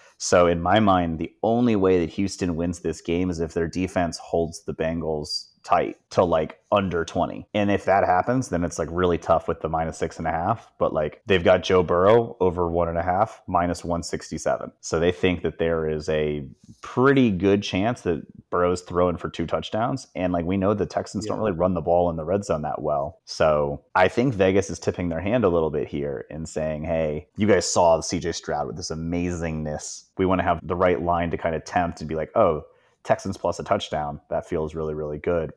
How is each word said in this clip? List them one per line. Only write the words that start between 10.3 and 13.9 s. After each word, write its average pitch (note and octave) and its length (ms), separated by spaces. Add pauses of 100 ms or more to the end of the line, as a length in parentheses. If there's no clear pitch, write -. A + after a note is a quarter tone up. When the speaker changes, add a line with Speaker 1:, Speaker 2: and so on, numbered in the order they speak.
Speaker 1:
half. F2+ 440
But, - 160
like, D#2 340
they've F#2 180
got F#2 180
Joe F#2 220
Burrow G2+ 560
over F2+ 280
one E2+ 200
and E2+ 100
a E2+ 40
half, F#2 440
minus F2 380
one E2+ 180